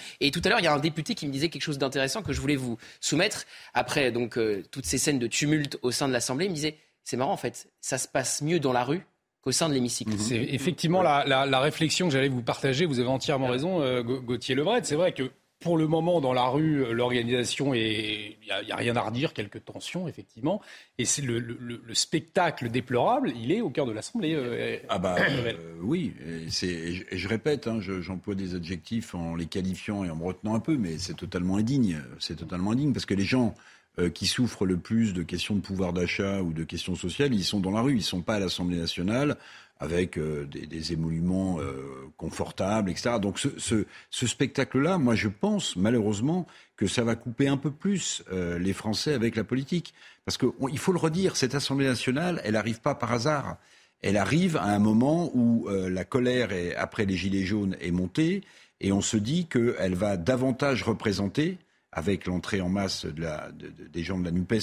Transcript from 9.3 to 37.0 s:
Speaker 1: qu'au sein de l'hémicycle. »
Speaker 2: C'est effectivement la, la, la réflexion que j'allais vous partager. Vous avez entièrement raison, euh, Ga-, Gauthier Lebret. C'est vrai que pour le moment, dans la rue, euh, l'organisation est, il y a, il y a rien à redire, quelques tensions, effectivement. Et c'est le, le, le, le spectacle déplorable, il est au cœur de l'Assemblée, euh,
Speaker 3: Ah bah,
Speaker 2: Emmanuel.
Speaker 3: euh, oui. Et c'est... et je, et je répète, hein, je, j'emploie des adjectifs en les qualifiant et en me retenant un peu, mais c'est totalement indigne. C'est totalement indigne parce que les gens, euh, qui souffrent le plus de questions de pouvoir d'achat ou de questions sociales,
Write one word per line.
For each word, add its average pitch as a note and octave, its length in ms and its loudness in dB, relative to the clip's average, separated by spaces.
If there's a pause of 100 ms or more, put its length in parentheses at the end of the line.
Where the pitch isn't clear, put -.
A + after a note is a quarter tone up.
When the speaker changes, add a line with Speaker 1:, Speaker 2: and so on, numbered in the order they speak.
Speaker 1:
qu'au C3 100 -2
sein E3 180 2
de C#3+ 40 2
l'hémicycle. » A#2+ 460 0
Speaker 2:
C'est A2+ 160 0
effectivement D#3+ 680 0
la, C#3+ 240 4
la, C#3 220 4
la C3+ 120 4
réflexion D3+ 460 2
que D#3 80 2
j'allais C3+ 160 4
vous B2+ 140 -2
partager. C3+ 420 0
Vous C3 140 0
avez B2 100 2
entièrement C3+ 380 0
raison, D3+ 340 0
euh, B2+ 220 0
Ga-, B2+ 160 -2
Gauthier B2 340 -2
Lebret. F3 300 2
C'est C#3+ 120 -2
vrai F3 160 2
que C3 200 -4 (280)
pour E3+ 200 2
le D#3 80 4
moment, E3 340 4
dans C3 100 2
la B2 140 4
rue, C#3+ 400 4
euh, A2+ 80 -2
l'organisation B2 800 2
est, G#2+ 680 -2
il - 80 -20
y G2+ 40 -4
a, G2 100 -2
il G#2 60 -10
y G2+ 40 -6
a F#2+ 40 -4
rien A#2 200 0
à A#2 60 2
redire, A#2+ 320 -2
quelques G#2+ 320 -8
tensions, E3+ 420 -8
effectivement. C#3+ 540 -6 (380)
Et A#2+ 60 2
c'est C#3+ 180 0
le, A#2 160 0
le, A#2+ 200 -8
le, A#2+ 240 -10
le A2+ 120 -12
spectacle D#3+ 760 0
déplorable, C3+ 640 2
il A#2+ 160 -2
est A3+ 100 2
au F3 100 -2
cœur C#3 160 0
de A2+ 40 -4
l'Assemblée, D#3+ 440 -2
euh, A#2 420 -2 (100)
Speaker 3:
Ah G3+ 120 0
bah, B2+ 180 2
Speaker 2:
Emmanuel. C#3 420 0
Speaker 3:
euh, E2 220 -14
oui. B2+ 320 0 (100)
Et E2 280 -8
c'est... - 160 -2
et E2+ 260 -4
je, F#2 160 -8
et F#2+ 80 -6
je F2+ 100 -4
répète, A2+ 380 0
hein, A2+ 160 -2
je, F#2 180 -4
j'emploie F#2 360 -6
des F#2+ 180 -4
adjectifs F#2 600 -6
en E2 180 -4
les E2+ 140 -4
qualifiant F#2+ 560 -4
et F2 80 -4
en D#2+ 40 -6
me D#2+ 80 -6
retenant F#2 300 -4
un A2+ 60 2
peu, D#3 180 0
mais E2+ 220 -2
c'est E2+ 160 -6
totalement F#2 420 -2
indigne. A2 420 2 (200)
C'est - 160 -6
totalement F2 380 -4
indigne C#3 200 2
parce - 140 -4
que G2+ 80 2
les G2 100 2
gens, A#2+ 300 2 (440)
euh, F2 100 4
qui - 160 -6
souffrent A2 400 0
le F#2 120 2
plus A2+ 360 2
de F2 80 -2
questions F2 320 -4
de G2+ 60 2
pouvoir F#2 320 -2
d'achat G2 500 0
ou E2 120 -2
de D#2+ 100 -4
questions E2+ 320 -6
sociales, B2+ 380 0